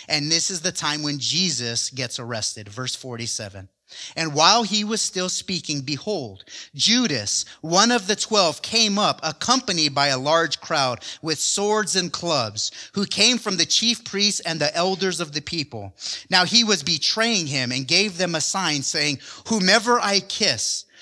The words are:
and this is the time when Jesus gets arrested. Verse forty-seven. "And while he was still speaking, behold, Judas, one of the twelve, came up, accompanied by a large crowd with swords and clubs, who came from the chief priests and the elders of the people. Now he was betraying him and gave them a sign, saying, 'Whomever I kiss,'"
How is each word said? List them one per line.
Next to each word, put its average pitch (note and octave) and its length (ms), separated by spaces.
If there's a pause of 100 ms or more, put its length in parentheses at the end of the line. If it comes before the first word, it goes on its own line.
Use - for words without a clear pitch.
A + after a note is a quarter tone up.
and D3+ 220
this E3 200
is E3+ 120
the F3 100
time D3+ 300
when D3 160
Jesus B2 720
gets B2+ 280
arrested. A2+ 500
Verse B2 260
forty-seven. A2 760 (480)
"And D#3+ 180
while F#3+ 300
he G#3 200
was G#3+ 180
still F#3 260
speaking, D#3 540
behold, C3 600 (300)
Judas, D#3 680 (160)
one F#3 300
of A3+ 160
the G3+ 100
twelve, F#3 460
came G#3+ 360
up, F3+ 240
accompanied D#3+ 720
by C#3 140
a C3+ 100
large D#3 420
crowd C3+ 440 (160)
with D#3 200
swords G#3 540
and F3+ 180
clubs, B2 580 (220)
who G3+ 120
came A3+ 340
from F#3+ 200
the E3 80
chief - 360
priests G3+ 380
and D#3+ 200
the D3+ 140
elders F3+ 460
of D3+ 120
the D3 100
people. A#2+ 520 (360)
Now F3+ 160
he A#3 180
was G3 180
betraying E3+ 640
him C3 220
and C3 160
gave F3+ 300
them E3+ 180
a D#3 60
sign, D#3 420
saying, D3 380 (260)
'Whomever A3 540
I G3+ 200
kiss,'" - 640 (180)